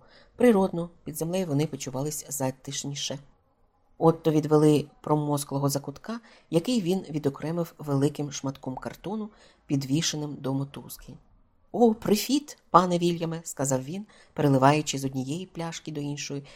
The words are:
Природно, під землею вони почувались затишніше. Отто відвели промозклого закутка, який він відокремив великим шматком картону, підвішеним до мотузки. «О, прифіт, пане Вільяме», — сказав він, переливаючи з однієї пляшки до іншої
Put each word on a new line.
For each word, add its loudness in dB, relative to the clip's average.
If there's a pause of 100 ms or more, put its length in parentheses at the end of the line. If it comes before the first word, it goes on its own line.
(360)
Природно, 4 (140)
під -10
землею -2
вони 2
почувались -6
затишніше. -6 (800)
Отто 4
відвели 4 (160)
промозклого 0
закутка, -8 (300)
який 0
він -2
відокремив -4
великим -2
шматком -8
картону, -10 (360)
підвішеним -2
до -4
мотузки. -10 (580)
«О, 4
прифіт, 0 (120)
пане 6
Вільяме», — 0
сказав -2
він, -10 (280)
переливаючи 4
з -6
однієї -6
пляшки -12
до -8
іншої -8 (120)